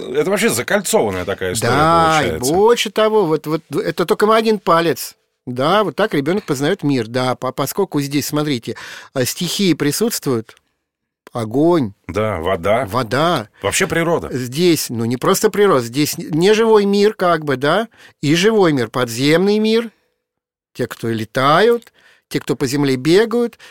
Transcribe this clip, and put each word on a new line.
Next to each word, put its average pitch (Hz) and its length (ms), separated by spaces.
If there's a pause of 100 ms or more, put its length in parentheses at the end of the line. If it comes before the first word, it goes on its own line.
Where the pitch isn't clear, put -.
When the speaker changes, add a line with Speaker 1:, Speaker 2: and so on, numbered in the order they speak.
(140)
Speaker 1:
это 151 160
вообще 202 200
закольцованная 120 760
такая 92 280
история 117 200
Speaker 2:
Да, 160 500
и - 60
Speaker 1:
получается. 123 240
Speaker 2:
больше 220 380
того, 220 340
вот, 156 220
вот 156 160 (120)
это 180 300
только 214 300
один 220 240
палец. 170 560 (320)
Да, 147 360
вот 165 120
так 208 200
ребёнок 160 300
познаёт 147 360
мир. 135 260
Да, 127 280
по-, 127 160
поскольку 151 500
здесь, 139 240
смотрите, 147 500 (380)
а, 127 120
стихии 175 500
присутствуют, 143 800 (800)
огонь, 123 600 (140)
Speaker 1:
Да, 101 320
вода. 95 480
Speaker 2:
вода. 123 600 (120)
Speaker 1:
Вообще 98 260
природа. 160 440
Speaker 2:
Здесь, 143 580
ну, 117 160
не 123 120
просто 190 340
природа, 190 340
здесь 139 320
неживой 208 680
мир, 202 280
как 170 320
бы, 135 120
да, 165 300 (340)
и 147 140
живой 190 380
мир, 120 160
подземный 147 680
мир, 220 320 (840)
те, 120 140
кто - 220
летают, 147 840 (340)
те, 143 120
кто - 160
по 143 100
земле 139 300
бегают. 214 640 (100)